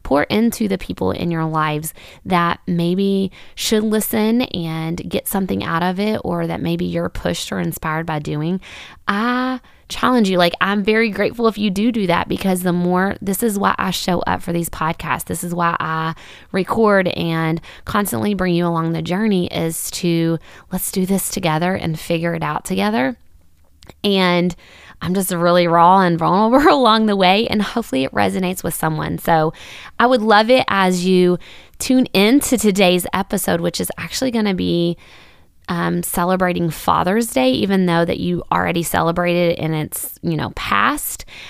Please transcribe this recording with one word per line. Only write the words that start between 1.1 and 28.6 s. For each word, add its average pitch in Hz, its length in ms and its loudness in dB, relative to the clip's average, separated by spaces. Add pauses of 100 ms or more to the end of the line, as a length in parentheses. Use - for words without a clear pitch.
in 175 200 -4
your 160 140 -2
lives 156 480 -2 (320)
that 170 420 0
maybe 185 640 0 (240)
should 214 280 0
listen 220 600 0
and 165 680 -6
get - 180 -4
something 190 360 -2
out 165 180 -2
of 180 180 0
it, 214 240 -2
or 170 220 -2
that 165 160 -6
maybe 170 240 -2
you're 170 240 -4
pushed - 420 -6
or 190 80 -4
inspired 165 460 -4
by 156 140 -4
doing. 156 420 -4 (460)
I 247 520 -2 (300)
challenge 233 400 2
you. 185 80 2
Like, 175 240 4
I'm 202 220 0
very 220 260 2
grateful 208 380 -2
if 214 100 0
you 208 140 0
do 208 200 0
do 214 160 -2
that, 175 200 0
because 185 340 -2
the 180 120 0
more, 180 480 0
this 196 200 -4
is 214 160 0
why 196 200 2
I 190 120 -2
show 180 320 -2
up - 220 -2
for 175 100 -4
these 170 160 -2
podcasts. 160 560 -4
This - 180 -6
is 175 120 -6
why 170 240 0
I 160 340 -2 (380)
record 196 560 2
and 165 520 -2 (260)
constantly 208 480 -2
bring 185 200 0
you 175 140 2
along 165 240 -2
the 165 100 -4
journey, 180 460 0
is 165 440 -6
to, 165 460 0 (340)
let's - 200 -6
do 185 140 -2
this 190 260 -2
together 175 420 0
and 160 260 -4
figure 170 360 -2
it 160 80 -6
out 151 220 -6
together. 214 520 0 (840)
And 180 500 2 (480)
I'm 165 120 -4
just 196 180 -2
really 175 360 4
raw 170 340 6
and 170 160 4
vulnerable 220 560 4
<laughs> - 0 -
along 226 320 4
the 208 100 2
way, 196 320 4
and 214 140 0
hopefully 247 420 -2
it 269 80 -4
resonates 196 520 -2